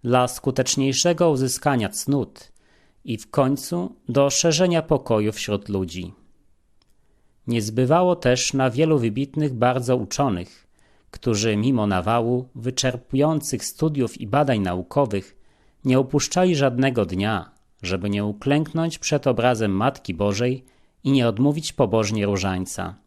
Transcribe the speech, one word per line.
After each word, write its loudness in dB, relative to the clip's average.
dla 2
skuteczniejszego 0
uzyskania 0
cnót -4
i -4
w -18
końcu -2
do 2
szerzenia 2
pokoju 0
wśród -4
ludzi. -4
Nie -2
zbywało 2
też 0
na 2
wielu 2
wybitnych -2
bardzo 2
uczonych, -4
którzy -2
mimo 0
nawału 0
wyczerpujących -2
studiów -2
i -8
badań 2
naukowych -2
nie 4
opuszczali 2
żadnego 2
dnia, -2
żeby -4
nie 0
uklęknąć -2
przed -2
obrazem 2
Matki -2
Bożej -2
i 0
nie 4
odmówić 0
pobożnie 0
różańca. -4